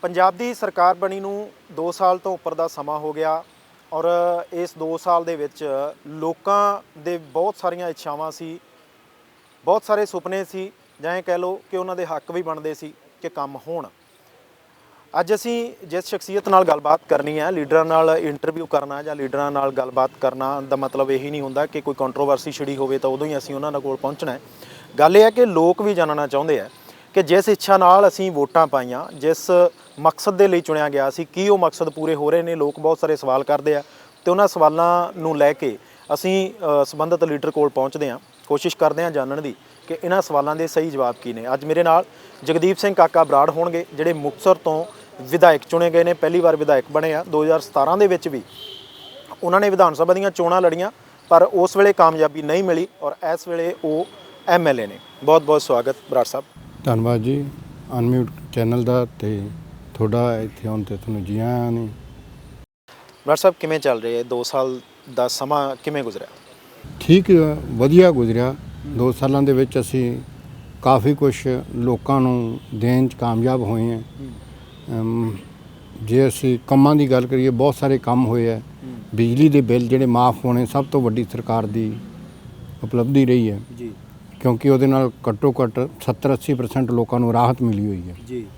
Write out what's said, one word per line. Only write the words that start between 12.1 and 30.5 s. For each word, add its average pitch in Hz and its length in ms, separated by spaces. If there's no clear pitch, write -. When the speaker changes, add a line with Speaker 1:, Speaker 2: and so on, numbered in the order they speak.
Speaker 1:
ਵੀ 175 100
ਬਣਦੇ 156 320
ਸੀ 151 200
ਕਿ 165 80
ਕੰਮ 139 280
ਹੋਣ। 160 200
ਅੱਜ 180 140
ਅਸੀਂ 233 400
ਜਿਸ 175 180
ਸ਼ਖਸੀਅਤ 196 440
ਨਾਲ 190 140
ਗੱਲਬਾਤ 151 460
ਕਰਨੀ 151 300
ਹੈ, 160 120
ਲੀਡਰਾਂ 160 340
ਨਾਲ 160 340
ਇੰਟਰਵਿਊ 156 460
ਕਰਨਾ 143 380
ਜਾਂ 151 120
ਲੀਡਰਾਂ 143 360
ਨਾਲ 139 200
ਗੱਲਬਾਤ 131 400
ਕਰਨਾ 131 400
ਦਾ 135 140
ਮਤਲਬ 135 360
ਇਹੀ 135 200
ਨਹੀਂ 151 100
ਹੁੰਦਾ 139 240
ਕਿ 151 160
ਕੋਈ 139 160
ਕੰਟਰੋਵਰਸੀ 139 540
ਛਿੜੀ 139 260
ਹੋਵੇ 135 200
ਤਾਂ 131 120
ਉਦੋਂ 139 180
ਹੀ 151 100
ਅਸੀਂ 139 180
ਉਹਨਾਂ 147 160
ਕੋਲ 135 260
ਪਹੁੰਚਣਾ 143 340
ਹੈ। 127 80
ਗੱਲ 160 180
ਇਹ 214 60
ਹੈ 226 60
ਕਿ 240 160
ਲੋਕ 175 360
ਵੀ 208 120
ਜਾਣਨਾ 151 340
ਚਾਹੁੰਦੇ 139 320
ਆ 101 100
ਕਿ 190 100
ਜਿਸ 180 260
ਇੱਛਾ 196 280
ਨਾਲ 190 300
ਅਸੀਂ 190 240
ਵੋਟਾਂ 151 360
ਪਾਈਆਂ, 127 460
ਜਿਸ 156 380
ਮਕਸਦ 160 340
ਦੇ 196 140
ਲਈ 175 140